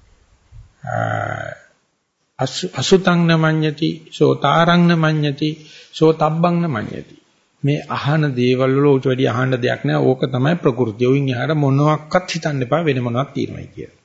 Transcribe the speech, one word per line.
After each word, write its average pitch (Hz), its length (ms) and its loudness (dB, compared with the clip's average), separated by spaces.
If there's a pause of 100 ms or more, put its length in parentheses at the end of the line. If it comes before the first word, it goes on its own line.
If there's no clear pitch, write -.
(2500)
අසු-, 180 320 -6
අසුතං 180 520 2
නමඤ්ඤති, 156 640 2 (200)
සෝතාරං 160 760 2
නමඤ්ඤති, 156 640 0 (400)
සෝතබ්බං 160 680 2
නමඤ්ඤති. 156 580 -6 (480)
මේ 143 220 0
අහන 143 460 -2
දේවල් 127 400 2
වල 139 140 2
ඌට 135 200 2
වැඩි 131 220 0
අහන්න 127 280 -2
දෙයක් 120 280 -2
නෑ. 147 160 0
ඕක 131 240 2
තමයි 135 320 0
ප්‍රකෘතිය. 123 520 -2
උන් 135 220 0
එහාට 131 260 -4
මොනවත් 147 760 0
හිතන්න 151 320 -4
එපා 139 220 -2
වෙන 131 180 0
මොනවත් 123 300 -4
තියෙනවයි 101 360 -8
කියලා. - 380 -18